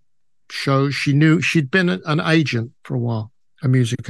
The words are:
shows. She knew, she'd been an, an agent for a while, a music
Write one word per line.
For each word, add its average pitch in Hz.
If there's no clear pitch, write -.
shows. 139
She -
knew, 156
she'd 151
been 185
an, 185
an 156
agent 147
for 139
a 123
while, 117
a 143
music 123